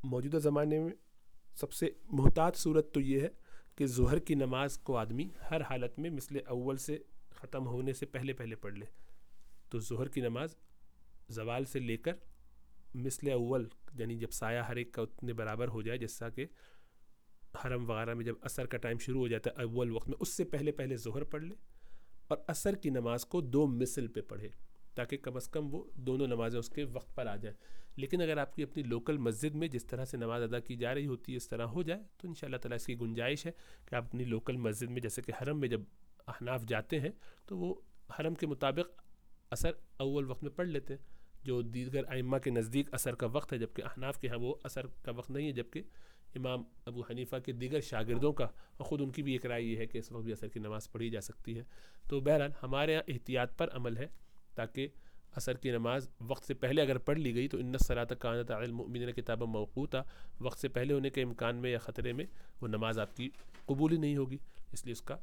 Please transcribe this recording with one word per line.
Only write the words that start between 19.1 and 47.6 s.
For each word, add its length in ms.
ہو 80
جاتا 220
ہے 140
اول 280
وقت 180
میں، 100
اس 100
سے 140
پہلے 280
پہلے 260
ظہر 260
پڑھ 200
لے 120
اور 100
عصر 280
کی 140
نماز 360
کو 160
دو 260
مثل 400
پہ 140
پڑھے، 280
تاکہ 220
کم 180
از 120
کم 260
وہ 100
دونوں 300
نمازیں 320
اس 100
کے 140
وقت 320
پر 120
آ 80
جائیں۔ 220
لیکن 260
اگر 160
آپ 180
کی 80
اپنی 200
local 340
مسجد 380
میں 120
جس 180
طرح 200
سے 120
نماز 260
ادا 160
کی 160
جا 200
رہی 120
ہوتی 240
ہے، 60
اس 100
طرح 180
ہو 180
جائے، 180
تو 100
انشاءاللہ 300
تعالیٰ 200
اس 80
کی 160
گنجائش 440
ہے 60
کہ 100
آپ 100
اپنی 200
local 320
مسجد 340
میں، 100
جیسے 200
کہ 200
حرم 180
میں 100
جب 120
احناف 400
جاتے 320
ہیں 120
تو 120
وہ 160
حرم 140
کے 140
مطابق 540
عصر 200
اول 320
وقت 140
میں 80
پڑھ 160
لیتے 260
ہیں، 100
جو 180
دیگر 460
ائمہ 300
کے 140
نزدیک 420
عصر 220
کا 160
وقت 220
ہے، 40
جبکہ 240
احناف 380
کے 80
ہاں 100
وہ 260
عصر 240
کا 100
وقت 200
نہیں 160
ہے، 40
جبکہ 300
امام 280
ابو 240
حنیفہ 260
کے 60
دیگر 300